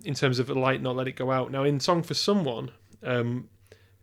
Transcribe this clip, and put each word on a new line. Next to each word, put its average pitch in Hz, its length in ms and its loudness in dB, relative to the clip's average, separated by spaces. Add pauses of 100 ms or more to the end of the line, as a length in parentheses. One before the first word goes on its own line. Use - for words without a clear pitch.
in 147 80 -4
terms 127 260 2
of 127 100 0
"light, 131 320 0
not 127 140 -2
let 131 140 -2
it 127 80 -10
go 127 140 -2
out." 127 200 0
Now, 135 140 0
in 143 160 2
Song 175 220 4
for 156 100 -6
Someone, 135 580 0 (320)
um, 120 460 -2 (540)